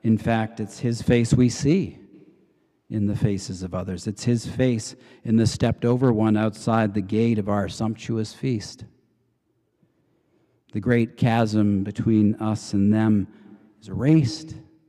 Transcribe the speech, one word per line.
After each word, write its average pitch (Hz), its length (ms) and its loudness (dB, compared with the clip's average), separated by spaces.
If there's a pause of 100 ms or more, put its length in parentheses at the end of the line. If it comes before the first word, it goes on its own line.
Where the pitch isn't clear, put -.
in 113 160 2
fact, 110 420 -2
it's - 200 -10
his 117 200 -4
face 120 320 2
we 123 160 4
see 139 500 0 (920)
in 104 160 -2
the 104 100 -2
faces 95 460 -4
of 90 120 -10
others. 90 320 -8
It's 104 180 -10
his 120 200 0
face 123 520 -2 (280)
in 113 120 2
the 113 100 4
stepped - 380 -2
over 123 280 2
one 110 240 2
outside 110 560 0
the 107 80 -2
gate 110 380 0
of 101 100 -4
our 101 200 0
sumptuous 110 680 -6
feast. - 500 -6 (1900)
The 107 80 -4
great 120 360 0
chasm 107 680 2
between 107 520 2
us 107 360 -6
and 101 200 4
them 110 360 2 (520)
is - 80 -20
erased 135 680 0 (320)